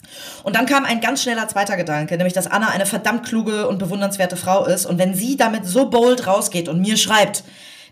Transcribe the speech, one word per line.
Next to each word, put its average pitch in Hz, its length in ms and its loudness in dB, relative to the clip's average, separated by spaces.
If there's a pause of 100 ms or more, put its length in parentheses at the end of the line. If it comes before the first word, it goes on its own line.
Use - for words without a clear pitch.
(420)
Und 214 140 -2
dann 247 100 2
kam 269 180 4
ein 240 160 -2
ganz 247 220 0
schneller 226 260 -2
zweiter 202 280 -2
Gedanke, 160 400 -2
nämlich, 180 180 0
dass 180 120 -2
Anna 208 220 0
eine 196 160 0
verdammt 214 400 -2
kluge 214 420 -2
und 190 120 -2
bewundernswerte 196 580 -2
Frau 185 300 2
ist. 180 180 0
Und 180 140 -2
wenn 185 160 2
sie 247 240 -2
damit 220 260 0
so 214 240 2
bold 247 380 4
rausgeht 185 420 0
und 170 120 0
mir 214 180 0
schreibt, 208 460 2 (480)